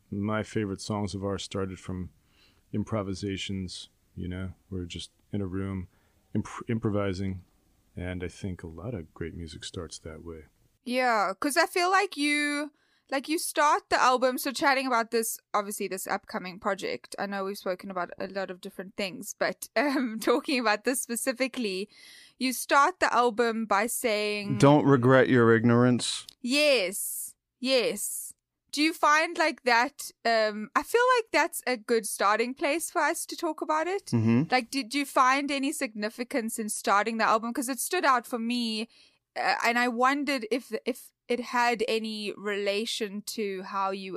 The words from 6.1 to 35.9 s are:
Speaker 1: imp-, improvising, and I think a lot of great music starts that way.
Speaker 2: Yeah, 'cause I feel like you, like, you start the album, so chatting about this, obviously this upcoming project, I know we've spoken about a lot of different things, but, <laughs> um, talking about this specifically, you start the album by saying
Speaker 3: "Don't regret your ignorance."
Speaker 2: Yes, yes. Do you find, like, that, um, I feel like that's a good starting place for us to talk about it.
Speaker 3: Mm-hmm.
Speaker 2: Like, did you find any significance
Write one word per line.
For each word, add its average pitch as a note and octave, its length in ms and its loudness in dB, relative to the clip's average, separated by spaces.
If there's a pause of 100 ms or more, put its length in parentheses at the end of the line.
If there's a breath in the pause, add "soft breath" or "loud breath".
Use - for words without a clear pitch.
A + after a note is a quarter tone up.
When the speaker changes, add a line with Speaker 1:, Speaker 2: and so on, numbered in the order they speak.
Speaker 1:
imp-, - 340 -6
improvising, G2+ 720 -2 (540)
and F2+ 280 -6
I F2 40 -6
think F#2 340 -8
a F2 40 -12
lot E2 280 -10
of E2 200 -10
great E2 200 -10
music E2 300 -12
starts - 360 -12
that D#2+ 240 -16
way. D#2+ 200 -14 (400)
Speaker 2:
Yeah, A#3 540 0
'cause C#4+ 180 0
I E4 100 4
feel F4+ 240 0
like F#4+ 260 2
you, D4 560 0 (380)
like, C4+ 180 -4
you D#4 100 0
start D#4+ 500 0
the E4 140 2
album, B3+ 360 4
so C#4+ 120 -4
chatting C4+ 360 2
about A3+ 240 0
this, A3+ 280 -2 (160)
obviously G#3 320 -2
this F#3+ 200 -6
upcoming F#3 520 -6
project, F#3+ 600 -4
I G3+ 80 -4
know G3 180 -4
we've G3+ 140 -6
spoken G3 320 -6
about F3 280 -6
a F#3+ 80 -6
lot F#3+ 240 -6
of F3+ 100 -14
different F#3+ 360 -14
things, G3 420 -8
but, - 340 -2
<laughs> - 40 -8
um, B3 420 0
talking C#4 400 2
about G#3+ 260 2
this C4 160 0
specifically, A#3 880 -4 (500 soft breath)
you B3+ 140 0
start D4 460 4
the - 160 2
album A3+ 520 2
by G#3 200 2
saying G#3 720 -2
Speaker 3:
"Don't C#3 280 8
regret C3 420 8
your A#2 260 8
ignorance." A#2+ 720 4 (140)
Speaker 2:
Yes, B3 920 0 (260)
yes. A#3 720 0 (380)
Do C#4 100 -2
you D#4+ 120 2
find, D#4+ 420 4
like, D#4+ 280 0
that, B3 460 2 (140)
um, G#3+ 500 2
I - 80 2
feel A#4 200 2 (160)
like A4 120 0
that's D#4+ 360 2
a B3 100 0
good G#3+ 300 0
starting G#3+ 480 0
place D#4+ 360 -2
for E4+ 120 0
us D#4+ 240 -2
to D#4+ 100 -10
talk D#4 240 -4
about D#4+ 260 0
it. F#4+ 200 -4
Speaker 3:
Mm-hmm. A#2 440 2
Speaker 2:
Like, B3+ 200 0
did C4+ 240 -4
you C#4+ 100 0
find C4+ 460 2
any C#4 220 -2
significance A3+ 840 -4